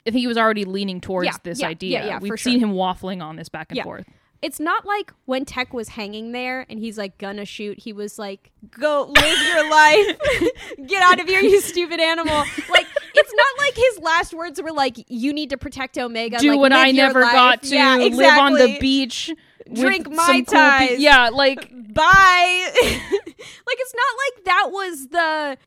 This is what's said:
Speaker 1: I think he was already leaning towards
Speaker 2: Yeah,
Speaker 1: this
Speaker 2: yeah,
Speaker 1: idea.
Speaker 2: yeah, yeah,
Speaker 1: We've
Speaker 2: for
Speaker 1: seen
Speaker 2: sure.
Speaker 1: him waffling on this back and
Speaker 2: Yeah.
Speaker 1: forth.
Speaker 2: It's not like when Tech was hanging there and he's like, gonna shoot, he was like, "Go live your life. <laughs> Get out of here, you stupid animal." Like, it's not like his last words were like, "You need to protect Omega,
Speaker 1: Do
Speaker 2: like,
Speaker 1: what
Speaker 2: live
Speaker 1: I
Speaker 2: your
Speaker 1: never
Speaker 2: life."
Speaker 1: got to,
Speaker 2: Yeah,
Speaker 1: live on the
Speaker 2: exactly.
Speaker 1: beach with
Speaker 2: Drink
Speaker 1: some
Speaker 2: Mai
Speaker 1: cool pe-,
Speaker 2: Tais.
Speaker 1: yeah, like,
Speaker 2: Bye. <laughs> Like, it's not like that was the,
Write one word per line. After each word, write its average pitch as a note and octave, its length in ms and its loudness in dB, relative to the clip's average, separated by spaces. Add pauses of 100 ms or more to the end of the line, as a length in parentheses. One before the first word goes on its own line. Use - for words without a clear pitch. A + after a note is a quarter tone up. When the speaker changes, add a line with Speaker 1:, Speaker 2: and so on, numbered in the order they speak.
Speaker 1:
I - 40 -6
think B3 100 0
he A#3+ 60 -2
was A#3 100 -2
already A3 280 0
leaning F#3+ 340 -6
towards F3+ 280 -6
Speaker 2:
Yeah, A3 160 -6
Speaker 1:
this F3 160 -10
Speaker 2:
yeah, F3+ 80 -4
Speaker 1:
idea. F#3+ 320 -6
Speaker 2:
yeah, G3+ 80 -10
yeah, F#3 120 -8
Speaker 1:
We've G3 100 -12
Speaker 2:
for A3 80 -10
Speaker 1:
seen B3 240 -2
Speaker 2:
sure. A3 80 -2
Speaker 1:
him G3+ 60 -4
waffling F#3 460 -6
on D#3 140 -16
this D#3+ 140 -18
back D#3+ 200 -14
and - 80 -10
Speaker 2:
Yeah. A3 60 -6
Speaker 1:
forth. - 240 -16 (340)
Speaker 2:
It's - 180 -10
not F4 280 -4
like G#4 240 -6 (140)
when C4 200 -6
Tech - 260 -8
was A3+ 180 -12
hanging G#3+ 420 -12
there B3+ 360 -10
and A3 120 -16
he's A3 180 -12
like, G3+ 220 -12
gonna G3+ 260 -12
shoot, G#3 320 -12
he A3+ 160 -16
was G#3 240 -14
like, G3+ 320 -14 (220)
"Go C#4+ 440 -2
live D4+ 220 2 (100)
your D#4 220 0
life. D#4 480 4 (340)
<laughs> C#4+ 360 -16
Get F#4+ 160 0
out F4+ 160 6
of F4 80 -8
here, F#4+ 140 2
you G4+ 200 4
stupid E4+ 380 -4
animal." D#4+ 440 0 (240)
Like, F4+ 200 2 (260)
it's C#5 200 2
not C5 320 0
like B4+ 100 -2
his A4+ 240 0
last E4 340 -2
words E4 280 -12
were D#4 100 -10
like, C4+ 260 -2 (100)
"You B3+ 260 -4
need D4 180 -8
to C4+ 60 -8
protect C4 400 -12
Omega, A#3 420 -6
Speaker 1:
Do C#4+ 120 4
Speaker 2:
like, C#4+ 80 2
Speaker 1:
what C4+ 120 6
Speaker 2:
live C4+ 80 6
Speaker 1:
I C4 80 6
Speaker 2:
your C4+ 200 4
Speaker 1:
never C4 140 2
Speaker 2:
life." A#3+ 120 4
Speaker 1:
got B3 300 4
to, C#4 120 -4
Speaker 2:
Yeah, C#4 220 4
Speaker 1:
live B3+ 420 4
on C#4 140 4
the C4+ 100 6
Speaker 2:
exactly. B3+ 160 2
Speaker 1:
beach C4+ 520 -2 (360)
with A#3 120 -10
Speaker 2:
Drink D#4+ 280 0
Speaker 1:
some D4 80 -12
Speaker 2:
Mai E4 320 2
Speaker 1:
cool F4+ 120 4
pe-, C#4 280 4
Speaker 2:
Tais. B3 120 -2
Speaker 1:
yeah, C4+ 300 6
like, C4+ 400 -2 (240)
Speaker 2:
Bye. F4+ 800 4
<laughs> - 440 0 (500)
Like, A#4+ 120 -6
it's B4+ 160 -10
not B4 420 -4
like G4 80 -18
that F#4 260 0
was F4 360 -10
the, D#4 600 -4